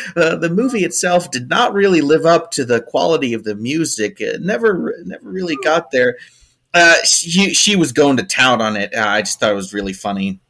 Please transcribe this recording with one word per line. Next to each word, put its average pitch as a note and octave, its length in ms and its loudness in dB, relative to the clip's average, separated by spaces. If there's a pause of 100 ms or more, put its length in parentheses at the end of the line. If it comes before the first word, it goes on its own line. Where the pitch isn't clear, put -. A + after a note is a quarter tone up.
(160)
"Uh, E3 180 2
the D#3+ 160 -2
movie A3+ 320 -2
itself F3+ 480 0
did B2 180 -8
not G#3+ 240 0
really G3 280 4
live D3+ 260 2
up E3 260 2
to C#3 120 -2
the A#2 160 2
quality C#3+ 520 0
of A2 120 -6
the G#2+ 100 -4
music. A2+ 680 -4
It - 220 -4
never, A3 520 -2 (100)
never G3 260 -16
really F3+ 320 -6
got E3 300 0
there." B2 240 0 (580)
Uh, E3+ 300 6
she, F3+ 500 0
she G#3 220 2
was D#3+ 160 2
going C#3+ 240 4
to A#2 80 -2
town B2+ 360 2
on G#2+ 160 -2
it. G2+ 160 -4
Uh, A2+ 140 -2
I G#2 160 0
just - 160 -6
thought A2 140 2
it - 20 0
was G2 180 -8
really G2 200 -4
funny. G2 580 -6